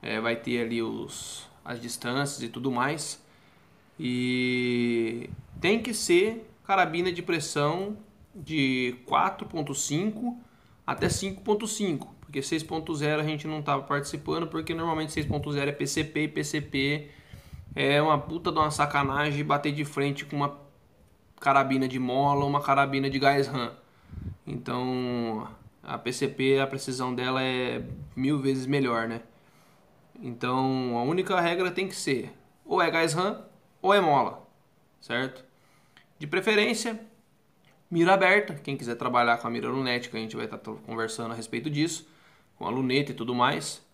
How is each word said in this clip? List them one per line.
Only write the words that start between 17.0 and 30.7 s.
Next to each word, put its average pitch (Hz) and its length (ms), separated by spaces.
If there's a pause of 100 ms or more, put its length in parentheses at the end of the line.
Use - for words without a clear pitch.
é 143 260
uma 156 160
puta 165 360
de 156 60
uma 151 120
sacanagem 143 720
bater 147 280
de 147 120
frente 143 400
com - 120
uma 143 200 (840)
carabina 131 480
de 127 100
mola 139 460
ou 139 40
uma 139 140
carabina 139 480
de 135 80
gás 139 300
ram. 123 240 (720)
Então 123 1040 (340)
a - 160
P 123 140
C 135 160
P, 135 320
a 135 80
precisão 131 440
dela 131 300
é 127 420 (300)
mil 139 240
vezes 135 260
melhor, 123 440
né? 113 140 (1000)
Então 127 720